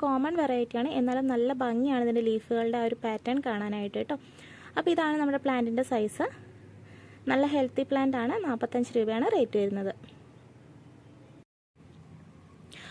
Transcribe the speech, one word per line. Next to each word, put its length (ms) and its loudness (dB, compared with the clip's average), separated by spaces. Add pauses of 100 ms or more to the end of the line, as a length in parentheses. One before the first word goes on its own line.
കോമൺ 380 2
വെറൈറ്റി 400 0
ആണ്, 80 0 (100)
എന്നാലും 340 2
നല്ല 160 2 (140)
ഭംഗിയാണ് 420 2
ഇതിൻ്റെ 220 2
ലീഫുകളുടെ 540 0
ആ 80 0
ഒരു 160 -2
പാറ്റേൺ 320 -2 (100)
കാണാനായിട്ട് 500 -4
കേട്ടോ. 180 -2 (600)
അപ്പോൾ 160 0
ഇതാണ് 280 2
നമ്മുടെ 240 2
പ്ലാന്റിൻ്റെ 440 2
സൈസ്. 360 0 (1040)
നല്ല 140 4 (100)
ഹെൽത്തി 340 0
പ്ലാന്റ് 320 2
ആണ്. 140 0 (100)
നാൽപത്തഞ്ച് 520 -2
രൂപയാണ് 280 2 (100)
റേറ്റ് 280 2
വരുന്നത്. 300 -2 (3000)